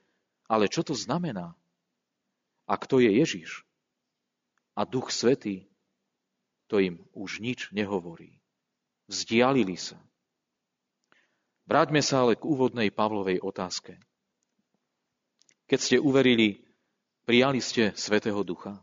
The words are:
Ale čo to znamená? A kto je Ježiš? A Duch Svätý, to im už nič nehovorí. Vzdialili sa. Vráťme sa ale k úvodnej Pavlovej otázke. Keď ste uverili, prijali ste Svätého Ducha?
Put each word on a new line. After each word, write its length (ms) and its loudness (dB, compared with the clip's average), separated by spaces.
Ale 220 2
čo 120 -2
to 140 -8
znamená? 580 -6
A 80 -2
kto 240 2
je 80 6
Ježiš? 560 0
A 80 -4
Duch 240 -6
Svätý, 560 -2
to 80 0
im 240 0
už 240 -12
nič 320 -8
nehovorí. 640 -6
Vzdialili 640 0
sa. 240 -14
Vráťme 400 2
sa 160 0
ale 160 2
k 80 -10
úvodnej 480 0
Pavlovej 480 -2
otázke. 560 -8
Keď 160 0
ste 160 2
uverili, 640 4
prijali 320 4
ste 400 -2
Svätého 480 0
Ducha? 380 -10